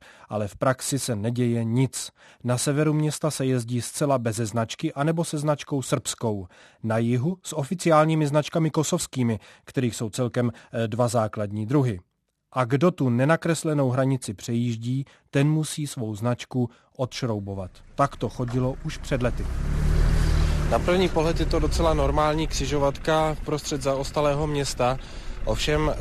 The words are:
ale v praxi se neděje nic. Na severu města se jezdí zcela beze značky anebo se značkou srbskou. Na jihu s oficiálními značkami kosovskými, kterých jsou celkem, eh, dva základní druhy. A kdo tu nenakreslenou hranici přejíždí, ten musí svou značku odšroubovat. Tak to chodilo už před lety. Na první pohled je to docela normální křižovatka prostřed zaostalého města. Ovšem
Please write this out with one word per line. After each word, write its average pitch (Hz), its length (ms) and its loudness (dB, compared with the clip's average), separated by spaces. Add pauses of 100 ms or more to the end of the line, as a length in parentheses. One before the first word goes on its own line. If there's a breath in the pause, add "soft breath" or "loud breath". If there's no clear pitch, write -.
(280 loud breath)
ale 107 200 -2
v - 80 -14
praxi 131 420 0
se 120 180 -4
neděje 117 480 0
nic. 120 460 0 (340 loud breath)
Na 123 140 0
severu 151 340 2
města 151 380 0
se 135 160 -2
jezdí 120 360 0
zcela 139 360 0
beze 117 280 -2
značky 113 460 -4
anebo 165 320 0
se 160 140 -4
značkou 143 440 -2
srbskou. 107 640 -4 (360 loud breath)
Na 113 160 0
jihu 123 440 0
s - 140 -10
oficiálními 156 680 4
značkami 151 440 2
kosovskými, 131 680 0 (260 loud breath)
kterých 123 320 -2
jsou 113 140 -6
celkem, 120 420 0 (200 loud breath)
eh, 113 160 -2
dva 117 200 2
základní 107 580 -2
druhy. 123 340 2 (520)
A 127 120 0
kdo 139 260 4
tu 147 180 0
nenakreslenou 147 800 2
hranici 131 440 0
přejíždí, 120 680 -2 (260 soft breath)
ten 143 200 4
musí 156 360 -2
svou 110 280 -6
značku 120 560 -2 (260 loud breath)
odšroubovat. 101 760 -4 (240)
Tak 139 220 0
to 120 120 -4
chodilo 127 560 -2
už 160 140 -8
před 127 240 -4
lety. 120 220 -2 (1300)
Na 117 60 4
první 180 300 2
pohled 165 320 0
je 156 60 0
to 165 120 0
docela 165 360 2
normální 151 520 2
křižovatka 147 1000 0
prostřed 147 380 -4
zaostalého 143 640 0
města. 135 520 0 (460 loud breath)
Ovšem 151 560 2